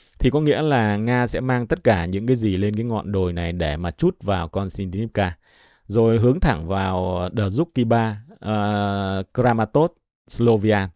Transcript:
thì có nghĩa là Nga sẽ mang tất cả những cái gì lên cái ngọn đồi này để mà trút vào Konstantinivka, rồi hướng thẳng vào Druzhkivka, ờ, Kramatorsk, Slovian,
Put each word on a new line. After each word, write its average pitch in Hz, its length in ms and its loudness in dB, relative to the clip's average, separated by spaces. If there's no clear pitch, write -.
thì 131 120 2
có 143 100 0
nghĩa 147 220 2
là 117 340 2
Nga 123 300 0
sẽ - 140 -4
mang 127 260 -2
tất - 180 -4
cả 95 200 2
những 98 220 -4
cái 127 100 2
gì 110 200 0
lên 104 200 0
cái 110 80 -4
ngọn 107 280 -4
đồi 92 200 0
này 85 200 -4
để 80 240 -2
mà 85 140 -4
trút - 320 -2
vào 90 260 -2
Konstantinivka, 98 880 -4
rồi 113 320 4
hướng 127 220 4
thẳng 82 280 0
vào 92 640 -2
Druzhkivka, 113 840 0
ờ, 101 840 -2
Kramatorsk, 120 600 2
Slovian, 107 680 2